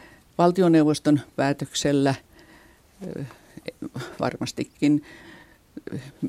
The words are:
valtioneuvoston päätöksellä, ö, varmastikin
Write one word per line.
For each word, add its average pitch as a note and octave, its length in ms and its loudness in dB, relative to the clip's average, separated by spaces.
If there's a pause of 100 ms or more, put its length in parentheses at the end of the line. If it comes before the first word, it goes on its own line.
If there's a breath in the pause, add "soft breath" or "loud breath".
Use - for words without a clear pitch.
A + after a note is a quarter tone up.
(380 loud breath)
valtioneuvoston E3 840 4 (160)
päätöksellä, C#3 800 0 (1000 soft breath)
ö, - 60 -10 (960 loud breath)
varmastikin D3 840 -2 (1300 loud breath)